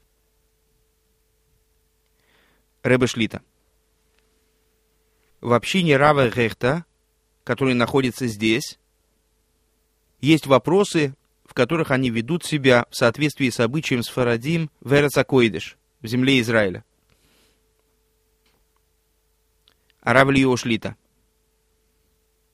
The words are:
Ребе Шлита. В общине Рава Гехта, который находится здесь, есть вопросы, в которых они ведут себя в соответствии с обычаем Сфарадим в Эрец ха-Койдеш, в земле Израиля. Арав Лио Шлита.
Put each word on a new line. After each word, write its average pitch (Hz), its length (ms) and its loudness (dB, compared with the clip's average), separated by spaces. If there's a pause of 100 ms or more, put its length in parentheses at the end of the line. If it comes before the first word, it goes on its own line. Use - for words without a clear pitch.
(2750)
Ребе 123 240 2
Шлита. 107 340 -6 (2000)
В 117 120 -2
общине 151 440 0
Рава 139 320 2
Гехта, 120 560 -4 (580)
который 131 300 -2
находится 123 540 -2
здесь, 110 500 -2 (1400)
есть 151 240 2
вопросы, 143 680 2 (280)
в - 120 -20
которых 156 340 0
они 131 220 0
ведут 117 340 -4
себя 127 460 2
в - 40 -14
соответствии 135 540 -2
с - 100 -6
обычаем 123 440 -2
Сфарадим 131 640 -4 (100)
в 120 140 -4
Эрец 143 220 2
ха-Койдеш, 120 640 0 (240)
в 113 60 -12
земле 127 340 2
Израиля. 110 440 -2 (3250)
Арав 131 280 4
Лио 135 260 2
Шлита. 113 400 -4 (1600)